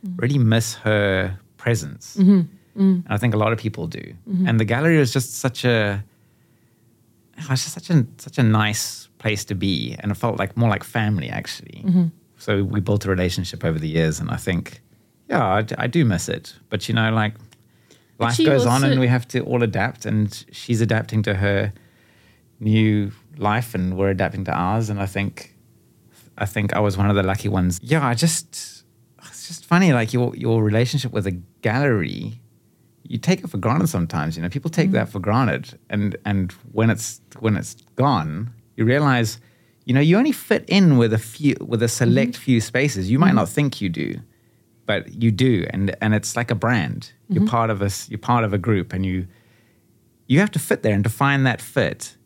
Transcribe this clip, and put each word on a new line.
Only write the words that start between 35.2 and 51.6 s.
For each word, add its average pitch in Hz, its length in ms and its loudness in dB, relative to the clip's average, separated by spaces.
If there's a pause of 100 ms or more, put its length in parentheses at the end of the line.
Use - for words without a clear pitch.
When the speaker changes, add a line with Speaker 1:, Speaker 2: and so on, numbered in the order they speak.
Speaker 2:
And, 104 340 -2
and 95 280 -2 (200)
when 113 180 2
it's, - 300 -6 (200)
when 107 160 0
it's - 180 -8 (220)
gone, 107 540 0 (260)
you 113 80 0
realize, 123 540 2 (460)
you 127 80 -2
know, 135 80 4
you 160 160 6
only 269 160 4
fit - 360 -2
in 180 280 6
with 117 160 4
a 113 60 2
few, - 420 -2
with 113 220 -2
a 117 60 2
select 123 440 2
Speaker 1:
Mm-hmm. - 100 -14
Speaker 2:
few 123 180 2
spaces. 107 500 -2
You 131 80 4
might 175 100 6
Speaker 1:
Mm-hmm. 190 80 4
Speaker 2:
not 90 120 2
think - 320 -2
you 98 80 -2
do, 71 320 -6 (680)
but 104 360 -4
you 113 100 4
do. 107 380 2
And, 98 300 -2
and 107 140 2
it's - 220 -4
like 117 160 -2
a - 20 2
brand. 92 580 -2 (160)
You're 180 140 0
Speaker 1:
Mm-hmm. 214 80 2
Speaker 2:
part 113 200 0
of 98 120 -2
a 101 40 0
s-, - 220 -6
you're 110 100 -10
part 120 260 0
of 101 100 -2
a 101 40 0
group, 92 340 -2
and 92 120 -4
you, 92 220 -4 (1000)
you 131 100 4
have 208 140 2
to - 80 -2
fit - 240 -2
there, 110 100 2
and 101 100 2
to 113 60 2
find 139 360 2
that 120 140 -2